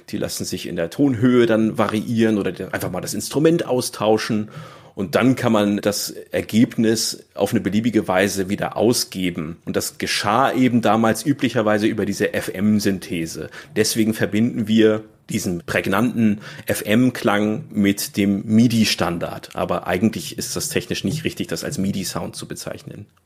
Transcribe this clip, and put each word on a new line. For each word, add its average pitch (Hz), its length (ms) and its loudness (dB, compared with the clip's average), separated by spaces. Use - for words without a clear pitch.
die 101 80 -8
lassen - 280 -6
sich - 220 -8
in - 80 -8
der 85 160 -4
Tonhöhe 123 560 4
dann 110 300 2
variieren 110 600 2
oder 95 160 -2
einfach 92 200 -4
mal 90 100 -6
das - 140 -8
Instrument 165 500 2
austauschen. 110 840 0
Und 98 220 -4
dann 127 200 4
kann 123 160 0
man 104 260 2
das - 340 -2
Ergebnis - 1200 0
auf - 180 0
eine 110 100 0
beliebige 104 460 0
Weise 95 420 0
wieder - 280 -4
ausgeben. 90 880 -2
Und - 100 -4
das - 220 -4
geschah 107 560 0
eben 123 280 4
damals 110 440 2
üblicherweise 113 640 2
über 104 180 0
diese 98 280 -2
F-M-Synthese. 92 1160 -2
Deswegen 107 380 2
verbinden 110 540 0
wir 110 360 4
diesen 90 360 -4
prägnanten 104 760 0
F-M-Klang 107 1040 0
mit 101 460 0
dem 98 280 2
midi-Standard. 107 1080 0
Aber 90 320 -4
eigentlich 92 500 -2
ist - 180 -8
das - 140 -6
technisch - 340 -4
nicht 98 200 -4
richtig, - 240 -6
das - 160 -6
als - 140 -6
midi-Sound 95 580 -4
zu - 120 -14
bezeichnen. - 580 -14